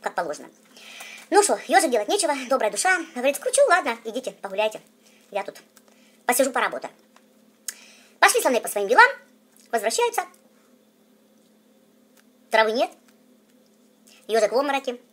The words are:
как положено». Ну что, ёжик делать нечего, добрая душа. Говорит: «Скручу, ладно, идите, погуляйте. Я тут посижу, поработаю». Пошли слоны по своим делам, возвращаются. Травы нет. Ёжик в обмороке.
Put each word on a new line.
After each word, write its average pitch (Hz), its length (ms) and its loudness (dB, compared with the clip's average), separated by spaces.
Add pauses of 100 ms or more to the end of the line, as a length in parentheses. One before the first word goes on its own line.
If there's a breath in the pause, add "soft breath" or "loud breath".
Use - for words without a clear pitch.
как - 140 -8
положено». 147 340 -8 (800 loud breath)
Ну 392 120 6
что, 233 240 2
ёжик 320 240 4
делать 214 180 0
нечего, 330 260 0 (140)
добрая 226 220 0
душа. 359 280 0 (160)
Говорит: 262 220 0
«Скручу, - 320 0
ладно, 285 360 2
идите, 226 260 -8
погуляйте. 202 500 -4 (500 soft breath)
Я 196 120 -6
тут - 180 -14 (640 soft breath)
посижу, 254 260 2
поработаю». - 400 -4 (1300 loud breath)
Пошли 453 200 4
слоны 262 200 2
по - 80 -12
своим 202 200 -4
делам, 427 220 6 (640)
возвращаются. 349 520 -2 (2250)
Травы 220 220 2
нет. 285 180 -2 (1400 soft breath)
Ёжик 214 240 2
в 226 60 0
обмороке. 269 420 -4 (120)